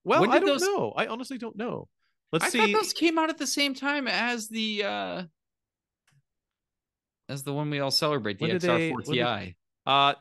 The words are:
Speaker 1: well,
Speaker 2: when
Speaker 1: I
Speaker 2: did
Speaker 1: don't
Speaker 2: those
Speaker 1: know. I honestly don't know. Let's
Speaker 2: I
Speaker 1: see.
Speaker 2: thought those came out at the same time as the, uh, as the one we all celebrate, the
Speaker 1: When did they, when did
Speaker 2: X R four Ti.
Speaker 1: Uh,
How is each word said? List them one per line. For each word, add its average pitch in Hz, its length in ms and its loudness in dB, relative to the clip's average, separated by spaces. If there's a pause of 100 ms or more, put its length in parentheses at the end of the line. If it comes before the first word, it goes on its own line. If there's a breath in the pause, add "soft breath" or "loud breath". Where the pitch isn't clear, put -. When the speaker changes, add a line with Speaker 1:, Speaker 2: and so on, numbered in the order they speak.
Speaker 1:
well, 190 180 4
Speaker 2:
when 214 80 4
Speaker 1:
I 285 100 6
Speaker 2:
did 392 60 4
Speaker 1:
don't 277 120 2
Speaker 2:
those - 40 -2
Speaker 1:
know. 370 340 0
I 196 100 0
honestly 240 320 -8
don't 220 180 -12
know. 220 320 -8 (440)
Let's 165 140 2
Speaker 2:
I - 40 0
Speaker 1:
see. 349 80 2
Speaker 2:
thought 415 220 4
those 359 120 -2
came 330 260 2
out 320 120 2
at 320 80 -8
the 294 80 -6
same 285 280 0
time 277 340 -2
as 220 400 -2
the, 220 360 -2
uh, 196 380 -4 (2000)
as 135 160 -10
the 139 80 -4
one 147 180 -2
we 147 100 -2
all 139 100 0
celebrate, 123 480 0
the - 40 -6
Speaker 1:
When 156 100 0
did 180 100 0
they, 180 60 2
when 170 100 4
did 160 200 -2
Speaker 2:
X 113 100 -10
R 151 60 0 (220)
four 98 100 -8
Ti. 90 100 -14 (300)
Speaker 1:
Uh, 139 340 4